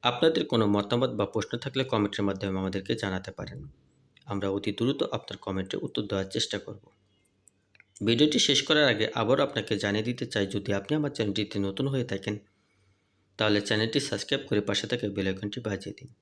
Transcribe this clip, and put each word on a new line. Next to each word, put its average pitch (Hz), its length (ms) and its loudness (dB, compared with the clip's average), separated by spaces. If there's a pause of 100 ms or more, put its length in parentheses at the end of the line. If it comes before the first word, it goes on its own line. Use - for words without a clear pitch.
আপনাদের 160 420 4
কোনো 113 220 4
মতামত 120 520 2
বা 104 60 4
প্রশ্ন - 320 -4
থাকলে 131 340 -4
কমেন্টের 104 340 2
মাধ্যমে 98 340 -2
আমাদেরকে 95 360 -2
জানাতে 95 360 -4
পারেন, - 280 -10 (680)
আমরা 98 220 -4
অতি 101 220 -2
দ্রুত 120 280 -2 (120)
আপনার - 280 -8
কমেন্টে 95 380 -4
উত্তর - 300 -6
দেওয়ার 95 220 -2
চেষ্টা - 300 -4
করব। 101 240 -14 (1200)
ভিডিওটি 120 380 4
শেষ 139 220 4
করার 151 280 6
আগে 107 160 2 (100)
আবারও 120 280 4
আপনাকে 117 340 -2
জানিয়ে 104 320 0
দিতে 123 160 -4
চাই, 104 220 0
যদি 101 260 -4
আপনি 98 220 -2
আমার 147 180 0
চ্যানেলটিতে 104 460 -2
নতুন 98 280 -2
হয়ে 135 180 0
থাকেন, 104 300 -4 (1040)
তাহলে 104 220 6
চ্যানেলটি 113 380 2
সাবস্ক্রাইব 135 480 -2
করে 104 140 4
পাশে 101 260 -2
থাকা 120 220 -2
বেল 98 200 -2
আইকনটি 101 320 -6
বাজিয়ে 101 340 -6
দিন। - 140 -18 (120)